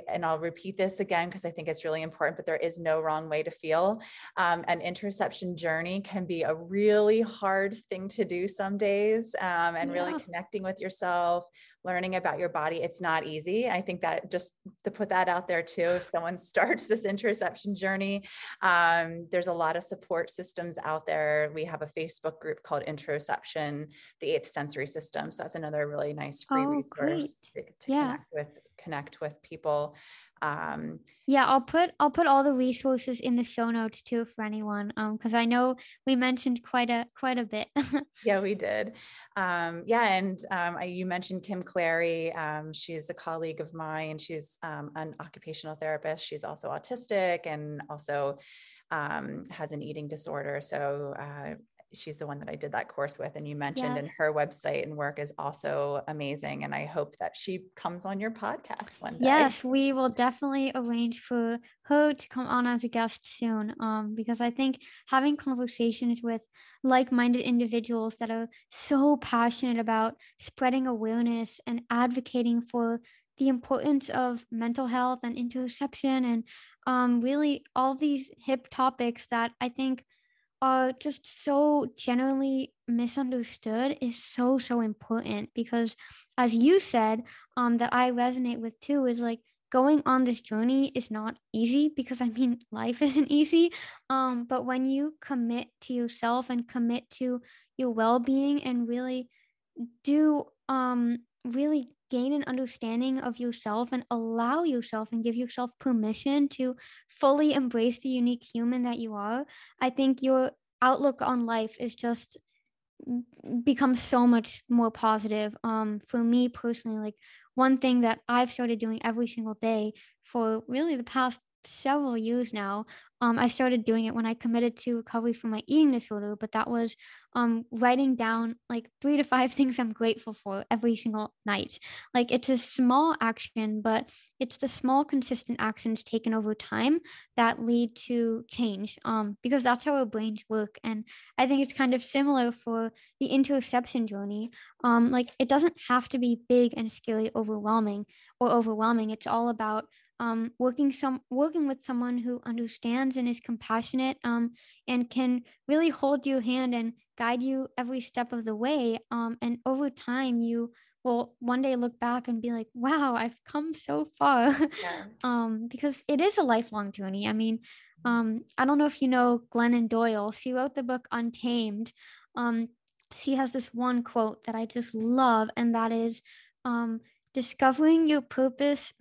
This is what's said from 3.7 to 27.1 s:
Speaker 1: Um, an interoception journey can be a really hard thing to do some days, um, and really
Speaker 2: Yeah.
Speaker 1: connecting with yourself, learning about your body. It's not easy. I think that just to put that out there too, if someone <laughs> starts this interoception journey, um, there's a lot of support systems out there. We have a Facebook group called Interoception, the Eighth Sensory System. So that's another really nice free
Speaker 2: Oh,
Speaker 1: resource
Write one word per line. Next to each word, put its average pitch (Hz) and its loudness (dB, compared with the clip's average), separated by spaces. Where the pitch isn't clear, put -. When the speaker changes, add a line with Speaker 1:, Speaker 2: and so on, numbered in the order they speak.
Speaker 1:
Um, 175 2
an 170 0
interoception 180 -6
journey 165 -4
can 185 -8
be 165 -4
a 160 0
really 208 4
hard 196 -2
thing 190 -8
to 202 -4
do 175 -4
some 196 -4
days, 214 2
um, 170 0
and 143 -2
really 180 -2
Speaker 2:
Yeah. 311 -6
Speaker 1:
connecting 185 -8
with 185 -6
yourself, 175 -2
learning 185 -2
about 170 0
your 175 0
body. 165 -2
It's 170 -6
not 165 0
easy. 180 -2
I 180 0
think 180 -8
that 165 -2
just 180 -6
to 196 -4
put 202 -4
that 185 2
out 180 -2
there 170 0
too, 170 -4
if 175 0
someone 170 -4
<laughs> - -14
starts 180 0
this 226 0
interoception 202 -4
journey, 196 -4
um, 170 2
there's 180 0
a 175 -2
lot 165 0
of 180 -6
support 170 -4
systems 175 -10
out 156 -6
there. 151 0
We 156 -6
have 156 -8
a 151 -6
Facebook 160 -8
group 156 -8
called 147 -4
Interoception, 147 -6
the 151 -4
Eighth 156 0
Sensory 147 -6
System. 151 -8
So - -12
that's 156 -10
another 151 -4
really 147 -4
nice 143 -10
free 269 0
Speaker 2:
Oh, - -
Speaker 1:
resource 294 -2